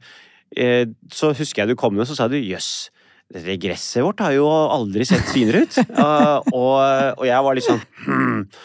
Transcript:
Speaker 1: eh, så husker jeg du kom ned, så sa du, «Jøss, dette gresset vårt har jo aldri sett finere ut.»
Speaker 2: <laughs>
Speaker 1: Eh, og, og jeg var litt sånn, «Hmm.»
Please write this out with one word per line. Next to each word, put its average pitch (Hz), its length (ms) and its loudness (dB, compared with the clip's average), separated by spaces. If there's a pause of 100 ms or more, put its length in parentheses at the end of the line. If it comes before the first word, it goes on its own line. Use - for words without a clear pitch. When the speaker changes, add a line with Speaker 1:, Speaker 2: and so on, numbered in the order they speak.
(580)
Speaker 1:
eh, 123 280 2 (240)
så 151 240 0
husker 131 300 -4
jeg 104 60 0
du 123 60 0
kom 113 200 0
ned, 110 120 0
så 147 80 -10
sa 120 120 0
du, 131 80 -2
«Jøss, - 540 -6 (420)
dette 90 300 -8
gresset 95 420 -4
vårt 202 160 -2
har 185 140 0
jo 143 120 4
aldri 131 600 0
sett 175 260 2
finere 131 320 2
ut.» - 140 -2
Speaker 2:
<laughs> 247 100 2 (140)
Speaker 1:
Eh, 147 400 4 (120)
og, 135 680 2
og 131 60 -2
jeg 127 180 2
var 135 120 2
litt 127 100 -2
sånn, 143 160 2 (240)
«Hmm.» 127 420 -2 (180)